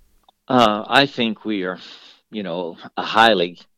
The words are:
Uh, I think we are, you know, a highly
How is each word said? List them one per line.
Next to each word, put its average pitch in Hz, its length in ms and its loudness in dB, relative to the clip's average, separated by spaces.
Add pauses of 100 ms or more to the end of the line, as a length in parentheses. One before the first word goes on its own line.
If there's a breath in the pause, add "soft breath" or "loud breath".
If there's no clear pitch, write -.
(480)
Uh, 110 400 2
I 139 200 4
think 113 380 -6
we 107 180 -4
are, 90 160 -6 (500 loud breath)
you 107 140 -10
know, 87 340 -8 (180)
a 90 80 -6
highly 101 560 2 (180)